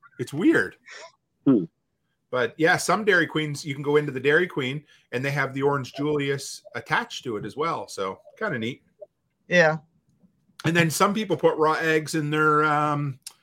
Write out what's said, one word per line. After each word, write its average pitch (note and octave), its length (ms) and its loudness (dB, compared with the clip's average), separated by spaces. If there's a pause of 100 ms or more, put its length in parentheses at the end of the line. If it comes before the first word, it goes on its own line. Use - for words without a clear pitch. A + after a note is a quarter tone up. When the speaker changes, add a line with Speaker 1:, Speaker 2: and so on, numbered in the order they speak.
(180)
Speaker 1:
It's B2+ 160 -8
weird. D3 440 2 (680)
Speaker 2:
Hmm. A3+ 200 4 (680)
Speaker 1:
But B2 220 -2
yeah, E3 180 4
some F#3+ 300 0
Dairy F3+ 220 4
Queens, D3+ 360 -4
you D3 100 -8
can C#3 80 -10
go D3 140 2
into D3+ 160 2
the B2+ 80 -6
Dairy D3 260 4
Queen C#3+ 380 -4 (300)
and B2 100 -4
they C#3 80 -2
have C#3 220 -2
the C3+ 80 -6
Orange C#3 320 0
Julius C#3+ 720 -4 (120)
attached E3 480 -4
to A2+ 140 -6
it G2+ 80 -8
as G2+ 100 -12
well. C3+ 320 -4
So F#2+ 320 -8 (180)
kinda F3+ 220 -4
neat. A2+ 240 -8 (640)
Speaker 3:
Yeah. D#3+ 300 4 (880)
Speaker 1:
And E3 100 2
then E3+ 140 4
some G3+ 240 2
people F#3+ 240 -2
put D#3+ 200 2
raw D3+ 220 2
eggs D#3 340 0
in D3+ 180 -2
their, D3+ 340 4
um, D3 540 0 (240)